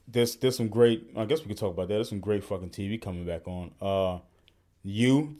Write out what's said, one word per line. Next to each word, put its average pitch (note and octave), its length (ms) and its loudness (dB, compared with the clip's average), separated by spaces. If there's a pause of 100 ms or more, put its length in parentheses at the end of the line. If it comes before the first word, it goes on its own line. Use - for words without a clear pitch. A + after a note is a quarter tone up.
there's, A#2+ 300 0
there's B2+ 200 0
some A#2 100 0
great. A2+ 480 4
I A2 100 -2
guess G#2+ 160 0
we - 60 -14
could G#2 100 -8
talk G2 160 -2
about F2 160 -4
that. G#2 60 0
There's A#2 140 0
some G2+ 100 -6
great G2+ 240 -2
fucking F#2 280 -8
T G2 160 -6
V G#2+ 100 -4
coming F2+ 280 -8
back E2+ 220 -6
on. F2+ 240 -8 (100)
Uh, F#2+ 380 0 (640)
You, C3 560 2